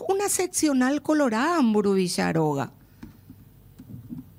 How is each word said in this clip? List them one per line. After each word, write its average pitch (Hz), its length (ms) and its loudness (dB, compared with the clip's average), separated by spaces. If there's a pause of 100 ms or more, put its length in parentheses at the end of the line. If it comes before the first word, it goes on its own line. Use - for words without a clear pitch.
una 392 220 0
seccional 285 720 0
colorada, 294 600 2
Mburubicharoga. 185 1120 2 (1700)